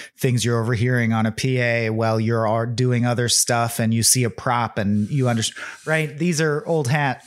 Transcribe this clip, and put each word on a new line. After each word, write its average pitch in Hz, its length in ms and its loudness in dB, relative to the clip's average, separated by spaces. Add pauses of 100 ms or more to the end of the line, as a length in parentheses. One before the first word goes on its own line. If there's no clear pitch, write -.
(180)
things 123 240 0
you're 120 160 2
overhearing 120 540 0
on 113 140 2
a 107 60 -2
P 127 280 -2
A 117 300 0
while 110 280 0
you're 113 300 0
are 113 180 0
doing 123 380 0
other 120 240 0
stuff 117 500 0
and 113 140 0
you 113 100 2
see 127 220 2
a 113 60 0
prop 120 480 -2
and 104 320 0
you 131 180 0
understand, 113 360 -2 (220)
right? 151 320 -2
These 165 220 0
are 151 260 0
old 156 220 0
hat 139 380 0